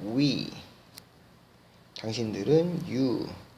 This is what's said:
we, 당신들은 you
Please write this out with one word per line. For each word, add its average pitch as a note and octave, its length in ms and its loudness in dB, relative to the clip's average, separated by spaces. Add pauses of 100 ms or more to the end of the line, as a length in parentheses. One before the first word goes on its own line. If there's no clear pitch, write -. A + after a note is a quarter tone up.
we, A2 480 2 (1500)
당신들은 A2+ 880 2
you B2 400 0 (300)